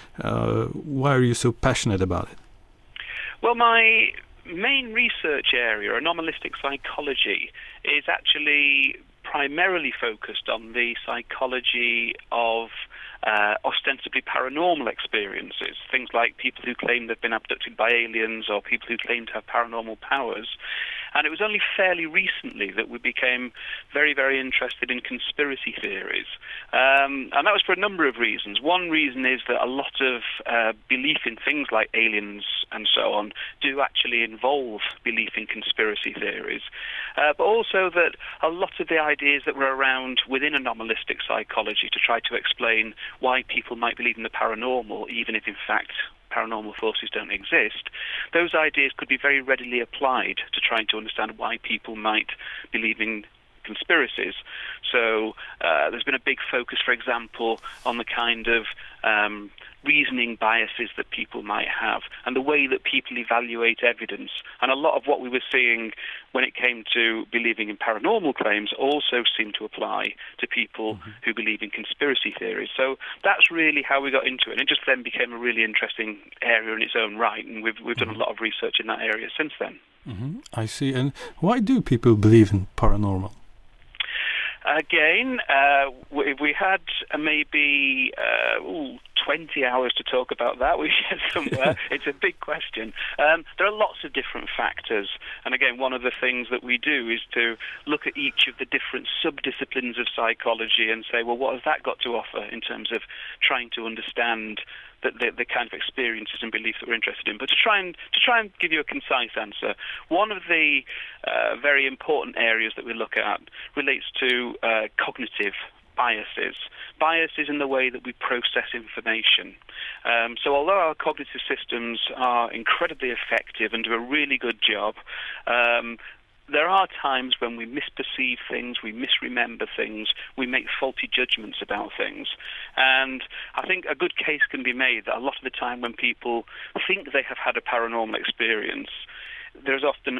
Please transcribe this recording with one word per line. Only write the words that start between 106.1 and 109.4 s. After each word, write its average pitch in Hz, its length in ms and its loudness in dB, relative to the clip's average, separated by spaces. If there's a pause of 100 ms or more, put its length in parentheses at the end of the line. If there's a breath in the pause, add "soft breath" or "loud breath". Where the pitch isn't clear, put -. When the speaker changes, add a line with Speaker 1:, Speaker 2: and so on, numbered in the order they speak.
Speaker 2:
and 113 100 -6
beliefs 110 280 0
that - 80 -10
we're 120 60 2
interested - 340 -2
in?" 107 100 -2
But 131 120 -4
to - 100 4
try 208 200 6
and, 180 140 -6 (200 loud breath)
to - 100 4
try 240 160 6
and 208 100 -6 (100)
give 165 120 0
you 156 80 2
a 143 40 -4
concise 123 560 -2